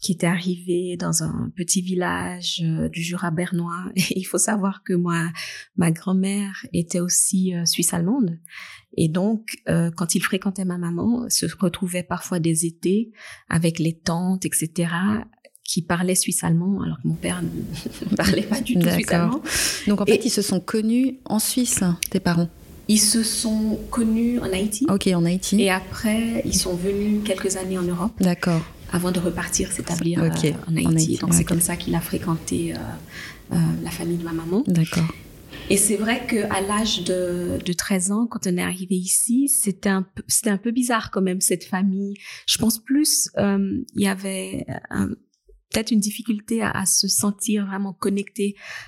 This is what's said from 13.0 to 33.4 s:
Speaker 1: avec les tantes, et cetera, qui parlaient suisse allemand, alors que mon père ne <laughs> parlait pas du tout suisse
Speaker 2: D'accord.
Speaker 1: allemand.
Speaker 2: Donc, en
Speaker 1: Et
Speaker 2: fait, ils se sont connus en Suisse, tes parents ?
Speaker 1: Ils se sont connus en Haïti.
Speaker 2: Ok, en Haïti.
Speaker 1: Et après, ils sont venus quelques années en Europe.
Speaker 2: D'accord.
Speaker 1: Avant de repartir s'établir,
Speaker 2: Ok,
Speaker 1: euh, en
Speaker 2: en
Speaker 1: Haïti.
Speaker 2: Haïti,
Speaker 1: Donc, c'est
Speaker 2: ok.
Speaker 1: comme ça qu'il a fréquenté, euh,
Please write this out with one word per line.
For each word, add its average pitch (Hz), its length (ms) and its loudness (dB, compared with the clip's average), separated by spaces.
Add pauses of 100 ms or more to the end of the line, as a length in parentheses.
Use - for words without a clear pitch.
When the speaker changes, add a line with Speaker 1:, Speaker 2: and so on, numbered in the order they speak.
Speaker 1:
avec 165 300 0
les 165 200 0
tantes, 185 480 -2
et 160 60 -2
cetera, 170 720 0 (400)
qui - 180 -2
parlaient 180 340 0
suisse - 260 0
allemand, 175 400 2
alors 165 180 -4
que 160 60 -6
mon 160 80 0
père 175 280 -4
ne - 760 -6
<laughs> - 0 -
parlait 196 260 2
pas 226 180 -2
du 233 140 -2
tout 175 160 4
suisse 175 160 2
Speaker 2:
D'accord. 175 300 4
Speaker 1:
allemand. - 60 -4 (440)
Speaker 2:
Donc, 202 140 4
en 202 60 0
Speaker 1:
Et 220 60 6
Speaker 2:
fait, - 120 4
ils 220 60 2
se 208 120 0
sont 196 160 2
connus 233 640 0
en 214 140 0
Suisse, - 460 0 (260)
tes 190 80 0
parents ? 170 300 4 (400)
Speaker 1:
Ils 214 100 6
se 226 240 4
sont 214 560 0 (120)
connus 233 500 2
en 190 120 -2
Haïti. 208 360 0
Speaker 2:
Ok, 196 200 4
en 175 160 4
Haïti. 185 360 2
Speaker 1:
Et 196 100 4
après, 226 760 0
ils 185 120 0
sont 185 180 0
venus 202 500 0
quelques 190 320 0
années 185 220 -2
en 180 60 0
Europe. 175 360 0
Speaker 2:
D'accord. 175 420 2 (280)
Speaker 1:
Avant 175 220 0
de 175 80 0
repartir 175 500 -2
s'établir, 170 540 0
Speaker 2:
Ok, 160 220 2
Speaker 1:
euh, 147 40 4 (160)
en 165 60 -2
Speaker 2:
en 160 40 2
Speaker 1:
Haïti. 170 120 2 (240)
Speaker 2:
Haïti, - 60 0
Speaker 1:
Donc, - 160 0
c'est 170 80 4
Speaker 2:
ok. - 40 0
Speaker 1:
comme 170 140 2
ça 175 160 0
qu'il 175 180 -2
a 170 60 2
fréquenté, 170 760 -2
euh, - 40 -8 (760)